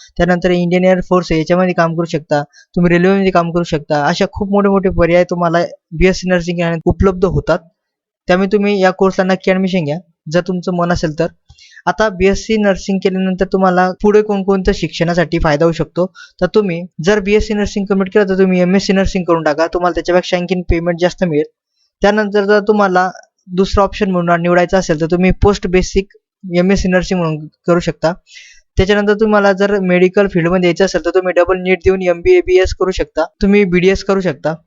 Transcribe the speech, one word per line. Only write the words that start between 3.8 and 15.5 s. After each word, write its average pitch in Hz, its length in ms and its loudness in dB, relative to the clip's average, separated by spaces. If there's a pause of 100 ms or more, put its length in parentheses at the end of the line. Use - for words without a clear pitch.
अशा 175 260 0
खूप 196 200 -6
मोठे 202 180 2
मोठे 196 200 0
पर्याय 170 340 2
तुम्हाला 175 400 -2 (280)
बीएससी 180 380 0
नर्सिंग 175 300 -2
या 170 140 -2 (120)
उपलब्ध 180 400 0
होतात. 156 340 0 (680)
त्यामुळे 185 240 2
तुम्ही 202 300 0
या 185 100 4
कोर्सला 190 340 0
नक्की 185 260 0
ॲडमिशन 185 320 0
घ्या, 151 160 -4 (320)
जर 175 100 2
तुमचं 180 320 -6
मन 175 180 -2
असेल 160 280 -2
तर. 170 80 -2 (580)
आता 214 240 0
बीएससी 196 480 0
नर्सिंग 196 460 0
केल्यानंतर 190 420 -2
तुम्हाला 185 460 0 (100)
पुढे 208 200 4
कोणकोणत्या 196 560 0
शिक्षणासाठी 170 640 -2
फायदा 160 260 2